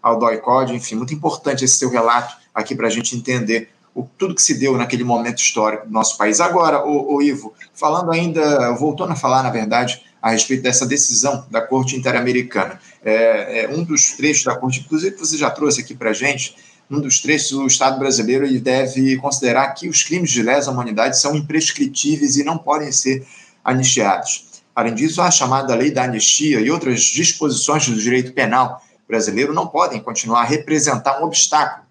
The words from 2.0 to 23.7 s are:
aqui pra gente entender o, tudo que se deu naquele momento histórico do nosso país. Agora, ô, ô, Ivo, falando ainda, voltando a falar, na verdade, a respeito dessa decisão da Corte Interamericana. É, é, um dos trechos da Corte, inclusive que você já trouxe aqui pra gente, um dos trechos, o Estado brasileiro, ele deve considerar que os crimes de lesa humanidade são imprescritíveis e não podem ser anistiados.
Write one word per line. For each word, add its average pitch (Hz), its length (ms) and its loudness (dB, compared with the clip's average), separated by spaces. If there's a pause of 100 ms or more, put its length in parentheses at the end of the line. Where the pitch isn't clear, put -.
aqui 110 220 -6
pra 110 160 -2
gente 117 260 -4
entender 113 540 -2 (240)
o, 123 80 -8 (160)
tudo 180 160 -2
que - 80 0
se 135 160 2
deu 131 180 2
naquele 120 280 -2
momento 117 340 0
histórico 107 480 0
do 107 60 -10
nosso 110 260 0
país. 107 220 2
Agora, 165 440 2
ô, 147 300 0
ô, 143 80 2
Ivo, 123 320 -2 (180)
falando 165 380 -2
ainda, 151 640 2
voltando 147 400 -2
a - 40 -2
falar, 131 260 2
na 123 80 0
verdade, 117 520 -2 (180)
a 113 100 0
respeito 123 320 0
dessa 127 220 2
decisão 139 680 0
da 113 120 0
Corte 131 340 -2
Interamericana. 123 840 -2 (240)
É, 110 640 2
é, 110 40 -4
um 156 140 -4
dos 151 300 0
trechos 151 320 0
da 123 100 0
Corte, 127 260 -4
inclusive 165 320 -2
que - 80 -16
você 160 180 -4
já 139 120 2
trouxe 147 300 0
aqui - 140 -14
pra 110 180 -2
gente, 135 420 -4 (360)
um 143 100 -2
dos 135 200 0
trechos, 147 320 0
o 135 140 -2
Estado 131 320 2
brasileiro, 127 460 0
ele 131 140 0
deve 131 580 2
considerar 135 560 0
que - 160 -10
os 156 140 0
crimes 170 280 -2
de 120 120 0
lesa 135 280 2
humanidade 120 480 0
são 147 160 0
imprescritíveis 147 1000 0
e 143 80 0
não 156 140 -2
podem 147 340 -2
ser 135 340 0 (380)
anistiados. 120 1000 0 (120)